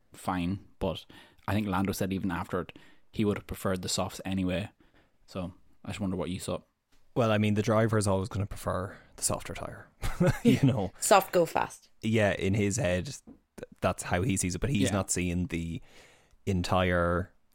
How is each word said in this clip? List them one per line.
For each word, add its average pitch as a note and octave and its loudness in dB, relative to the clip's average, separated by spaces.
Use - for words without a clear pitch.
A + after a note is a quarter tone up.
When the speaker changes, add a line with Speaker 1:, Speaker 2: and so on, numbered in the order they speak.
Speaker 1:
fine, F#2 -2
but F2 -4
I G2 -2
think G#2 0
Lando F#2+ 0
said F#2+ -2
even F#2+ -2
after F2 -4
it, - -12
he A2 -2
would G2+ 0
have - -12
preferred F#2 -4
the F#2+ -8
softs - -4
anyway, F#2+ -2
so F#2 -8
I - -10
just G2+ -10
wonder F#2+ -2
what E2+ -4
you F#2 -6
thought. - -6
Speaker 2:
Well, A2+ 2
I G#2+ 4
mean, G#2 4
the G#2 2
driver A2 4
is G2+ 2
always F#2+ 2
gonna G2 -2
prefer F#2+ -6
the - -8
softer - -4
tyre, - -12
<laughs> - 2
you A#3+ 6
Speaker 3:
Yeah. C#3 6
Speaker 2:
know. G#2+ 2
Speaker 3:
Soft - 4
go F3 4
fast. - -4
Speaker 2:
Yeah, A2 2
in F#2+ 0
his G2+ 2
head, F2+ 0
th-, - -16
that's F#2 -2
how F2+ 0
he G2 0
sees F2+ -2
it, F2 -6
but - -2
he's G2+ 2
Speaker 1:
Yeah. F#2+ 0
Speaker 2:
not F#2+ 0
seeing F2+ 0
the E2 -6
entire F2+ 2